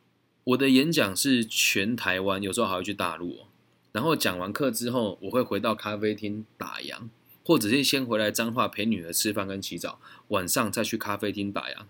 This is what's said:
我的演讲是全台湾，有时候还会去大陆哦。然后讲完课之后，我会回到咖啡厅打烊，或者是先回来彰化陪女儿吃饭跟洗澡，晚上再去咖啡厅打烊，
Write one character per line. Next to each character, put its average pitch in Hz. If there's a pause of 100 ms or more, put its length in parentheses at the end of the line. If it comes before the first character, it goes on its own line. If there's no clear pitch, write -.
(440)
我 123
的 135
演 135
讲 113
是 123
全 110
台 92
湾， 98
有 95
时 101
候 110
还 95
会 92
去 98
大 90
陆 85
哦。 - (460)
然 107
后 156
讲 95
完 95
课 131
之 120
后， 117
我 95
会 127
回 98
到 110
咖 107
啡 107
厅 107 (120)
打 90
烊， 69 (360)
或 165
者 107
是 135
先 135
回 117
来 107
彰 113
化 117
陪 101
女 101
儿 82
吃 107
饭 101
跟 98
洗 113
澡， - (280)
晚 95
上 110
再 117
去 110
咖 104
啡 104
厅 101
打 67
烊， 104